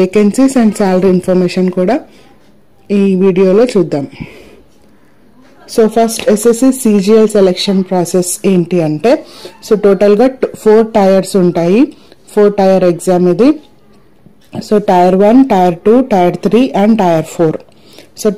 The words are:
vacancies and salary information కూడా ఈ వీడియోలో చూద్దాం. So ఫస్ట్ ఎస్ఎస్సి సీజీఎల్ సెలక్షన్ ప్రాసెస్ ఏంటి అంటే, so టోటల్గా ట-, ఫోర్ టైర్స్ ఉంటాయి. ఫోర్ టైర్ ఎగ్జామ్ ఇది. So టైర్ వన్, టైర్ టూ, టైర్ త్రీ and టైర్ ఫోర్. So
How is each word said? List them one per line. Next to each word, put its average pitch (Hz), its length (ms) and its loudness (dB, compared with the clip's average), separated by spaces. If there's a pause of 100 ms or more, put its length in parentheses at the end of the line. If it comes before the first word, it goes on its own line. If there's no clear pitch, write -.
vacancies 208 640 0
and 208 100 2 (100)
salary 185 340 0
information 185 500 -2 (120)
కూడా 202 180 -2 (1000)
ఈ 196 40 2 (220)
వీడియోలో 190 400 2 (100)
చూద్దాం. 151 320 -2 (1700)
So 226 100 0 (100)
ఫస్ట్ 226 380 -2
ఎస్ఎస్సి 233 360 0 (120)
సీజీఎల్ 214 560 2
సెలక్షన్ 196 440 0 (100)
ప్రాసెస్ 180 420 -4 (180)
ఏంటి 180 280 0 (100)
అంటే, 151 240 -2 (560)
so 226 60 0 (120)
టోటల్గా 202 420 2 (120)
ట-, - 100 -4 (140)
ఫోర్ 220 200 4 (140)
టైర్స్ 190 440 0
ఉంటాయి. 175 380 0 (540)
ఫోర్ 208 260 2
టైర్ 190 300 2
ఎగ్జామ్ 180 420 0
ఇది. 202 160 2 (1200)
So 208 100 0 (140)
టైర్ 185 320 2
వన్, 226 160 4 (140)
టైర్ 180 240 0 (100)
టూ, 220 80 4 (180)
టైర్ 175 320 0
త్రీ 202 160 0 (200)
and 220 120 2 (100)
టైర్ 160 320 0
ఫోర్. 160 220 -2 (680)
So 214 140 0